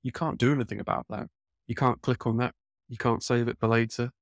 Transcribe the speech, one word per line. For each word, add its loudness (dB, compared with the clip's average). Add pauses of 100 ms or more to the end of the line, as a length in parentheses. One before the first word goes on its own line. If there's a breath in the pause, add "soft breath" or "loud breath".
You -6
can't -4
do 4
anything -2
about -4
that. -8 (380)
You -6
can't 0
click 0
on 2
that. -2 (340)
You -14
can't 2
save 2
it -6
for 2
later. 2 (120)